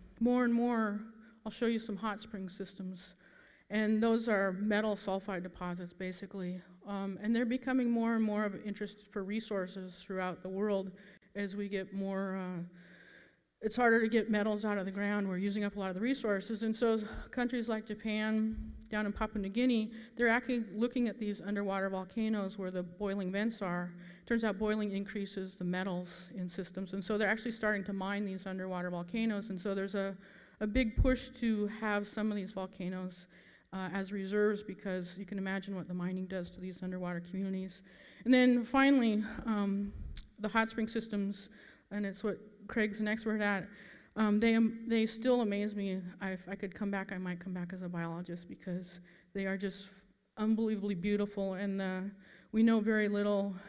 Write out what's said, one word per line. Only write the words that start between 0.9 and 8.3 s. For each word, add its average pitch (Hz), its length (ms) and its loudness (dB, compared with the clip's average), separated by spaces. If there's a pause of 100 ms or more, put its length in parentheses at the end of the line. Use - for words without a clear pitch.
I'll 220 80 -8
show - 140 0
you 226 140 2
some 220 160 -6
hot 208 240 -4
spring 190 280 -8
systems, 185 640 -10 (560)
and 214 300 2
those 226 280 4
are 196 240 4
metal 208 420 2
sulfide 190 480 -4
deposits, 180 500 -6
basically, 185 680 -6 (260)
um, 196 340 -4
and 220 140 2
they're 233 100 4
becoming 254 460 0
more 233 240 2
and 226 80 4
more 208 220 2